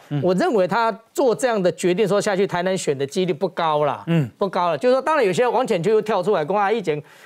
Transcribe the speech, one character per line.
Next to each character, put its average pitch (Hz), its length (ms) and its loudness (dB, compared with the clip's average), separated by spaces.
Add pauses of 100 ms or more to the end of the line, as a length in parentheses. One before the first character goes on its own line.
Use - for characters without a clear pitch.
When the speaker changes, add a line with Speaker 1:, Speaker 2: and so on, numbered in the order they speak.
Speaker 1:
嗯。 147 140 -2
Speaker 2:
我 180 120 2
认 330 180 0
为 185 140 2
他 226 240 0 (220)
做 254 200 2
这 262 140 0
样 226 140 0
的 175 100 2
决 175 220 0
定， 202 140 2
说 202 120 2
下 196 160 0
去 196 100 2
台 175 180 -2
南 185 140 -2
选 143 200 -2
的 135 80 -4
几 185 200 -2
率 180 80 -2
不 180 140 -4
高 156 380 0
啦。 110 220 -4
Speaker 1:
嗯。 160 300 0
Speaker 2:
不 202 100 -2
高 180 220 -2
了。 151 80 0
就 247 120 0
是 262 60 4
说， 262 60 2
当 320 140 -2
然 254 100 2
有 180 60 2
些 233 160 2
王 233 180 0
浅 185 160 -2
秋 196 100 0
又 220 100 2
跳 208 200 -2
出 214 120 0
来 160 100 0
讲 175 120 -2
啊， 202 160 0
以 226 100 0
前， 151 200 -4 (240)